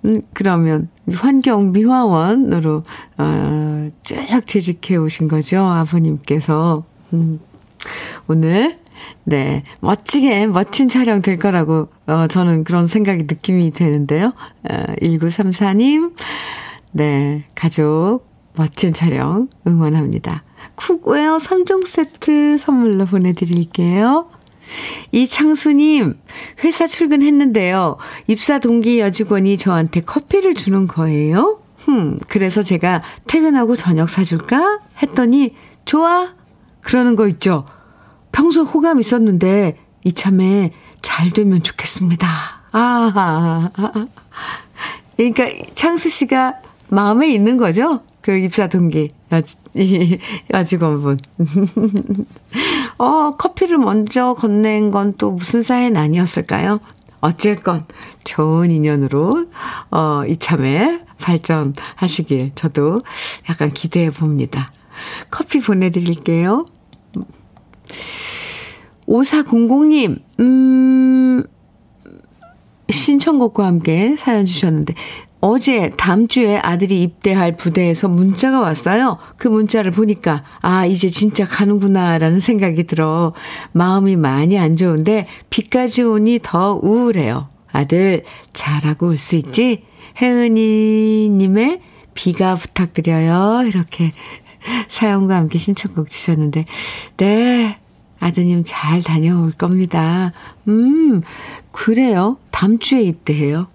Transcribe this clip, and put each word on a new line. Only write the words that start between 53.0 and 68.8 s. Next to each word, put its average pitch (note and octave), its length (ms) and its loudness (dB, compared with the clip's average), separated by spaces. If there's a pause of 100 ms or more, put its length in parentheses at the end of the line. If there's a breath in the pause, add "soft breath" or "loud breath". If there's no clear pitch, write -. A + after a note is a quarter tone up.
커피를 F4 480 -2
먼저 G#3+ 560 0
건넨 G#3+ 560 0
건 G3+ 260 0
또 G#3 140 -2
무슨 F#3 320 -2
사인 B3 340 0
아니었을까요? E3+ 840 0 (400 loud breath)
어쨌건 E3+ 640 -2 (400 loud breath)
좋은 D#3+ 480 0
인연으로, D3+ 720 0 (480 loud breath)
어, D3+ 360 0
이참에 E3 760 -2 (180)
발전하시길 D#3 1400 -2
저도 D#3 440 -2 (500 loud breath)
약간 D3+ 240 -2
기대해 E3 380 -2
봅니다. C#3 600 -4 (600 loud breath)
커피 - 280 -4
보내드릴게요. F3+ 1080 0 (2500 loud breath)